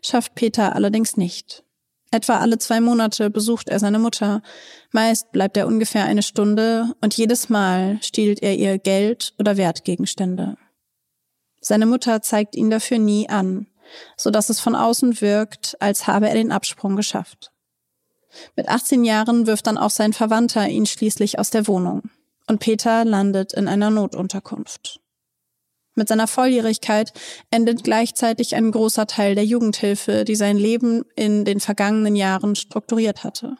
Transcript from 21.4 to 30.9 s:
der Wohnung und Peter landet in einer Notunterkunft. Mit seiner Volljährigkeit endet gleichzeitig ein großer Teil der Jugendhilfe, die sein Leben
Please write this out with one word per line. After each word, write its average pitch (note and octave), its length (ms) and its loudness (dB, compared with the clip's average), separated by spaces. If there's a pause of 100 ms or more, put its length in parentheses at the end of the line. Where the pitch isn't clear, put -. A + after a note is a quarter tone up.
der G#3+ 180 0
Wohnung F#3 400 -2 (420)
und G#3+ 80 2
Peter A3+ 460 0
landet G3 480 0
in G3+ 160 -2
einer G#3 220 2
Notunterkunft. - 1120 -4 (960)
Mit A3 140 -2
seiner A3 180 2
Volljährigkeit A3+ 840 0 (380)
endet A#3 340 0
gleichzeitig A3+ 720 0
ein A3 160 2
großer A3 340 0
Teil G3+ 300 0
der G#3 80 2
Jugendhilfe, G#3+ 800 0
die G#3+ 100 0
sein G#3 220 2
Leben A#3 480 2 (100)